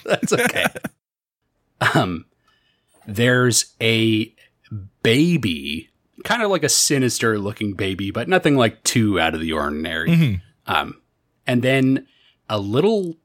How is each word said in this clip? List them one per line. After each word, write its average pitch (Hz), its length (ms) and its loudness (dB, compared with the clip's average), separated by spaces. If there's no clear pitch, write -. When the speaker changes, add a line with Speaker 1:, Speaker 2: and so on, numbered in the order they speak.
Speaker 1:
That's - 280 -2
okay. - 380 0
<laughs> - 1200 -10
Um, 92 300 -2
there's 120 760 2
a 113 520 2
baby, 113 880 0
kind 233 180 -2
of, 208 80 0
like, 165 140 0
a 139 40 2
sinister 123 720 0
looking 104 360 -6
baby, 98 360 -4
but 110 180 -6
nothing, 175 280 2
like, 113 280 2
too 104 360 2
out 80 140 2
of 80 60 -4
the 80 120 -2
ordinary. 78 580 -4
Speaker 2:
Mm-hmm. 143 640 0
Speaker 1:
Um, 73 280 -2
and 123 160 0
then 131 440 2
a 107 100 -2
little 165 680 0